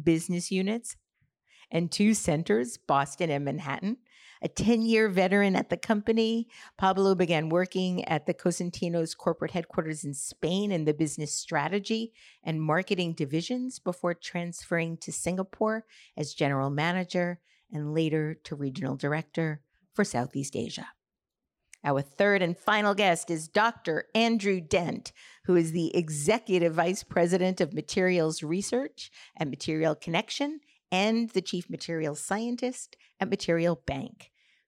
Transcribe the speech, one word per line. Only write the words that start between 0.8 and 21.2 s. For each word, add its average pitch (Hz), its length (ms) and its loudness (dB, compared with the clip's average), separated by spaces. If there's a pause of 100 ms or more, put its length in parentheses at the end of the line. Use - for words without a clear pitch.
and 170 200 0
two 208 220 4
centers, 208 640 0
Boston 143 540 0
and 143 160 0
Manhattan. 147 500 -4 (480)
A - 40 -2
ten-year 220 600 4
veteran 190 460 4
at 185 160 0
the - 60 0
company, 226 720 0 (280)
Pablo 190 380 4
began 165 340 2
working 180 580 0
at 151 200 -2
the 165 80 0
Cosentino's 170 800 -2
corporate 165 380 -4
headquarters 160 500 -4
in 143 120 -6
Spain 190 580 -2
in 160 120 0
the 151 80 2
business 151 400 -2
strategy 202 800 -4 (300)
and 160 180 -2
marketing 170 520 0
divisions 170 640 -4
before 175 360 -2
transferring 170 800 -4
to - 160 -12
Singapore 202 760 -4 (300)
as 147 180 -6
general 139 360 0
manager 175 680 -2 (340)
and 151 220 -4
later 156 480 2
to - 140 -10
regional 135 400 -4
director 151 640 -2 (340)
for 208 80 0
Southeast - 540 -4
Asia. - 320 -6 (960)